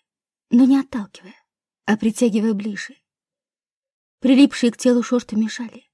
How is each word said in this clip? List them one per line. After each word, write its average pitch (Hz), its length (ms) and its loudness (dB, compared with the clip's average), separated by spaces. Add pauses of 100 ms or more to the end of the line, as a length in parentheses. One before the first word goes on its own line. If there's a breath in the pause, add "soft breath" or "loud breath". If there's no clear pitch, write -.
(500)
но 247 140 6
не 269 140 4
отталкивая, 214 560 -12 (500)
а 214 120 -2
притягивая 220 580 -2
ближе. 202 400 -10 (1300)
Прилипшие 254 500 2
к - 60 -8
телу 247 260 0
шорты 240 340 -4
мешали, 220 580 -8